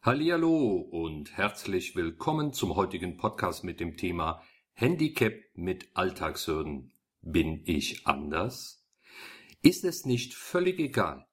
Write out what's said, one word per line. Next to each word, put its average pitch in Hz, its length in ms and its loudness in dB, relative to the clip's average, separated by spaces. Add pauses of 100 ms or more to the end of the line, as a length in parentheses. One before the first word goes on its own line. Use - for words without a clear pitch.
Hallihallo 151 880 4
und 80 440 -4
herzlich 95 600 0
willkommen 143 560 0
zum 92 240 0
heutigen 92 400 0
Podcast - 480 -2
mit 87 160 -6
dem 85 160 -4
Thema 85 440 -2 (320)
Handicap 151 600 2 (240)
mit 90 380 -4
Alltagshürden. 78 1000 -2 (300)
Bin 80 420 0
ich - 420 -2
anders? 76 800 -4 (760)
Ist 180 220 6
es 170 220 -2
nicht 123 260 0
völlig 180 460 -2
egal 113 540 0